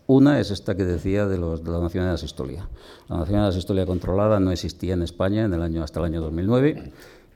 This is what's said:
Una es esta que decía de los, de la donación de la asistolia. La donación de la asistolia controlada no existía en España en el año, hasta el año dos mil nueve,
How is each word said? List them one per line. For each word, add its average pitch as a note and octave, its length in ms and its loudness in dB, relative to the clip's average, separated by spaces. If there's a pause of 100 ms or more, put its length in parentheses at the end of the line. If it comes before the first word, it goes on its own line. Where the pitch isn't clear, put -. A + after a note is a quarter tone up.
Una C#3 320 8
es G2 140 -2
esta G2 240 -4
que F#2+ 80 0
decía F#2+ 420 0
de F#2+ 120 0
los, E2 260 -4
de E2 80 -4
la E2+ 60 -2
donación F2 260 -2
de F#2 60 0
la E2+ 40 0
asistolia. D2 540 -8 (400)
La F2 80 -6
donación F2 220 0
de G#2 40 2
la G#2 60 2
asistolia F#2 360 0
controlada F#2 540 0
no F#2+ 140 2
existía F2+ 420 -4
en F2 80 0
España G2 420 0
en G2+ 80 0
el E2+ 80 0
año, D#2+ 220 -2
hasta D2+ 160 -8
el E2 80 0
año E2 140 -2
dos D#2+ 100 -4
mil E2+ 160 -2
nueve, C3 460 0 (440)